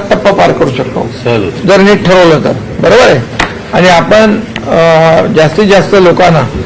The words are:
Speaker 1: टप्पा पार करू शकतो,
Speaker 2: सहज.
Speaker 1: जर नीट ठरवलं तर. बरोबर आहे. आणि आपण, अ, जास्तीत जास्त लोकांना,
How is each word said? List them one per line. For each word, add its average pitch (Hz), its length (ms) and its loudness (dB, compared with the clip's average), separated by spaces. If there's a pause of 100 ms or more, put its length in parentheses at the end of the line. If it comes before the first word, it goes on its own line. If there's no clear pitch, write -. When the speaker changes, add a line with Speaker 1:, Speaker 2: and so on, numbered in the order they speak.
(100)
Speaker 1:
टप्पा 208 200 0
पार 180 220 0
करू 143 240 -2
शकतो, 127 300 -6 (180)
Speaker 2:
सहज. 113 440 -4
Speaker 1:
जर 196 80 4
नीट 202 280 2
ठरवलं 175 400 2
तर. - 80 -2 (260)
बरोबर 220 320 2
आहे. 127 300 -2 (320)
आणि 180 160 2
आपण, 214 520 2 (160)
अ, 165 680 2 (100)
जास्तीत 160 300 0
जास्त 196 340 2
लोकांना, 170 400 2 (260)